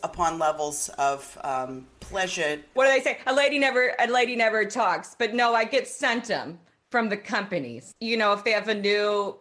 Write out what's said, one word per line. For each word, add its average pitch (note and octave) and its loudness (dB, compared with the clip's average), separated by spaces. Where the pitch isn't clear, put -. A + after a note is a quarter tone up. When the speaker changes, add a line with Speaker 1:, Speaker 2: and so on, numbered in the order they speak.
Speaker 1:
upon E3 0
levels D3+ -2
of, C#3 -2
um, C3 -6
pleasure? F3+ -4
Speaker 2:
What C4 4
do C4+ 6
they C4 4
say? C4 -2
A C4 2
lady C#4+ 2
never, B3+ 2
a A#3+ 4
lady B3 2
never A3 2
talks. G3+ -2
But A3+ 0
no, A#3+ 4
I A3+ 2
get B3+ -2
sent A#3+ -2
'em D3+ -6
from A#3 0
the G3+ -2
companies. F3+ -6
You A3+ -2
know, G#3 4
if G#3 -2
they A3+ 2
have G#3 0
a A3 0
new G#3 0